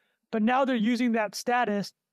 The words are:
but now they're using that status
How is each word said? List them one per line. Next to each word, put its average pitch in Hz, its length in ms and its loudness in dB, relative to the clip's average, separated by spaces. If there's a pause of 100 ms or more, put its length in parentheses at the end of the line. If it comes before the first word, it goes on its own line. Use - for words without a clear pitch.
(320)
but 220 100 -2
now 254 240 2
they're 262 100 0
using 233 380 0
that 214 220 -2
status 220 580 -2 (200)